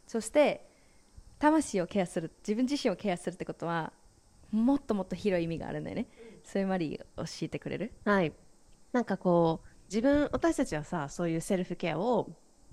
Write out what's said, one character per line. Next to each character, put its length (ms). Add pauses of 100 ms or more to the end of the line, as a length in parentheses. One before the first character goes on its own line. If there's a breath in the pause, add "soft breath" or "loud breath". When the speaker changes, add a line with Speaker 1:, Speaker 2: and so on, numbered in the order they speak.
Speaker 1:
そ 160
し 80
て、 400 (720 soft breath)
魂 420
を 60
ケ 140
ア 40
す 160
る、 80 (120)
自 120
分 120
自 160
身 100
を 40
ケ 160
ア 60
す 140
る 20
っ 40
て 80
こ 100
と 100
は、 260 (600)
も 240
っ 40
と 140
も 80
っ 60
と 80
広 260
い 40
意 20
味 120
が 80
あ 40
る 80
ん 40
だ 60
よ 60
ね。 100 (380 loud breath)
そ 160
れ 60
マ 120
リ 200
ー 20 (180)
教 60 (180)
え 80
て 80
く 120
れ 100
る？ 120 (140)
Speaker 2:
は 160
い。 100 (600)
な 100
ん 20
か 140
こ 460
う、 40 (220 soft breath)
自 120
分、 300
私 260
た 80
ち 100
は 80
さ、 260
そ 140
う 60
い 60
う 60
セ 160
ル 60
フ 120
ケ 160
ア 60
を、 320 (440)